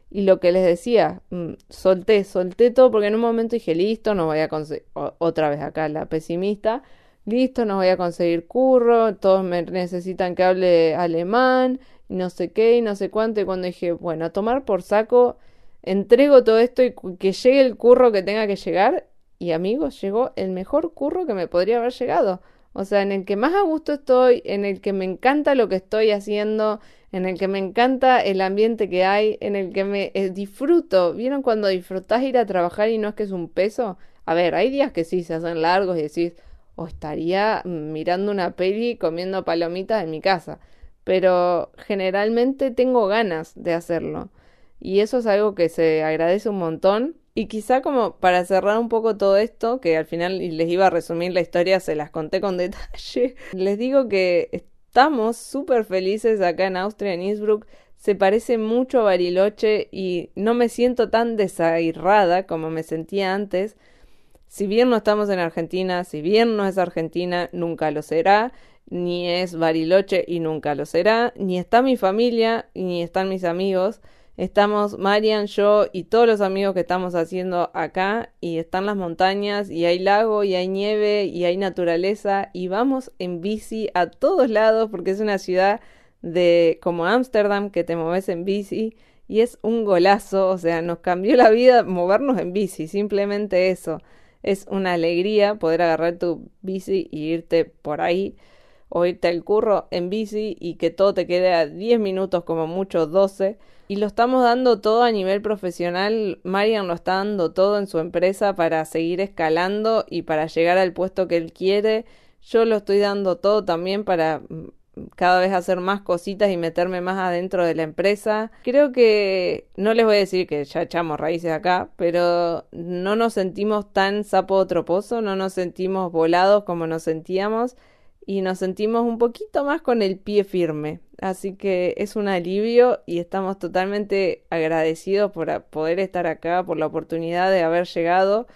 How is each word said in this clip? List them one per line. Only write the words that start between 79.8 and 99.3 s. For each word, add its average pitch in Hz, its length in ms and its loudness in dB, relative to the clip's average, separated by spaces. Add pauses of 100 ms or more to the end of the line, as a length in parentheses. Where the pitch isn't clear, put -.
hay 175 140 2
lago, 208 460 2
y 190 100 0
hay 180 140 -2
nieve, 208 560 0
y 175 200 -4
hay 175 120 2
naturaleza, 190 960 -2
y 180 160 -8
vamos 254 500 -2
en 180 220 -6
bici 214 540 -6
a 175 120 2
todos 285 420 2
lados, 220 440 2
porque 190 180 -4
es 190 80 -2
una 208 200 0
ciudad 190 420 0 (420)
de, 170 580 4
como 175 240 -2
Ámsterdam, 208 680 0
que 180 120 -2
te 170 140 -4
moves 170 320 -2
en 175 160 -6
bici, 202 500 -4 (320)
y 208 140 0
es 240 220 -2
un 226 220 -2
golazo, 190 640 2
o 190 80 -2
sea, 165 240 -2
nos 170 180 -6
cambió 185 340 0
la 240 160 8
vida 240 320 6
movernos 190 560 0
en 175 140 -4
bici, 185 340 -4
simplemente 202 840 -2
eso. 170 280 -6 (460)
Es 196 260 -4
una 190 220 -2
alegría 190 640 2
poder 165 260 0
agarrar 165 340 0
tu 175 320 -6 (140)
bici 190 480 -4
y 156 220 -6
irte 165 320 0
por 151 360 -8
ahí, 180 360 -2 (520)
o 170 160 0
irte 180 220 -2
al 170 160 -2